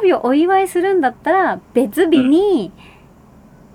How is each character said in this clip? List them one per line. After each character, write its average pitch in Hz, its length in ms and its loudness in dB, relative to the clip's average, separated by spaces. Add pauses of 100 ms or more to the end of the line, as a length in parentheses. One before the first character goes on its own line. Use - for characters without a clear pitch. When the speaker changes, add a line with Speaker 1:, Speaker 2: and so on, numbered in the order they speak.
Speaker 1:
生 427 60 0
日 359 60 4
を 233 140 -2
お 254 80 0
祝 359 260 2
い 381 80 -2
す 359 120 -4
る 392 120 -2
ん 381 80 0
だ 262 80 0
っ 240 60 -4
た - 180 -6
ら、 339 280 -2 (120)
別 269 380 0
日 294 80 4
に、 285 580 0
Speaker 2:
う - 60 -20
ん。 - 140 -20 (800)